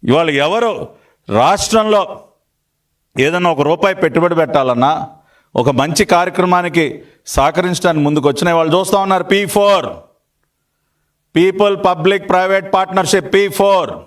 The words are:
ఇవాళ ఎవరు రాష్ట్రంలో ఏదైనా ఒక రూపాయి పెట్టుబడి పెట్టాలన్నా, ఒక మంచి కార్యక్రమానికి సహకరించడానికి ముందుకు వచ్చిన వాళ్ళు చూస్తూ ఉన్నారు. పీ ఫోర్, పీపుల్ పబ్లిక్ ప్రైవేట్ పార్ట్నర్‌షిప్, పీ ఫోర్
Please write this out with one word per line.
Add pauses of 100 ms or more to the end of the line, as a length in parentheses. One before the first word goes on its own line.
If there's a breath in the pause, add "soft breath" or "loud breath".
ఇవాళ
ఎవరు (420 soft breath)
రాష్ట్రంలో (960)
ఏదైనా
ఒక
రూపాయి
పెట్టుబడి
పెట్టాలన్నా, (480 soft breath)
ఒక
మంచి
కార్యక్రమానికి (220 loud breath)
సహకరించడానికి
ముందుకు
వచ్చిన
వాళ్ళు
చూస్తూ
ఉన్నారు.
పీ
ఫోర్, (1500)
పీపుల్
పబ్లిక్
ప్రైవేట్
పార్ట్నర్‌షిప్,
పీ
ఫోర్ (180)